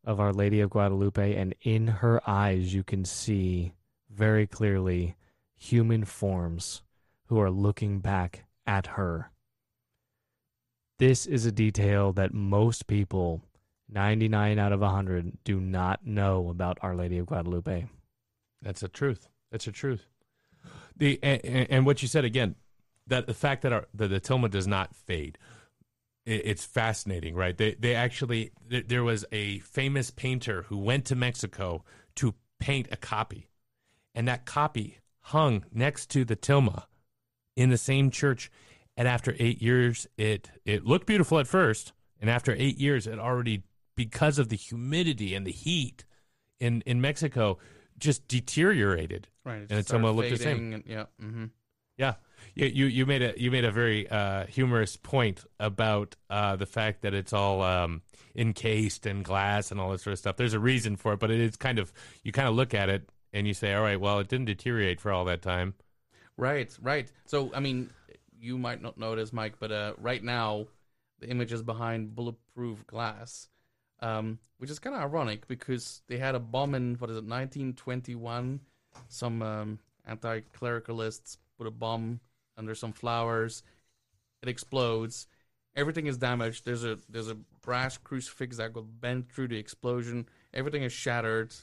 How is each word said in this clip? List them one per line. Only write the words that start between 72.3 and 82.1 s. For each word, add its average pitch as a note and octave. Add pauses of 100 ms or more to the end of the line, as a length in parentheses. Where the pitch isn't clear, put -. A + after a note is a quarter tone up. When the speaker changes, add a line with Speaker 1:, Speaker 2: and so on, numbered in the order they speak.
Speaker 3:
glass, A2 (540)
um, A2 (180)
which C3+
is D3+
kinda C4+
ironic C#3+
because B2
they B2
had C3
a A#2+
bomb B2+
in, B2
what A#2+
is A2+
it, A2
nineteen C3
twenty-one? B2 (500)
Some, A#2
um, G#2+ (260)
anti-clericalists A2+ (200)
put A2+
a A2
bomb A2+ (360)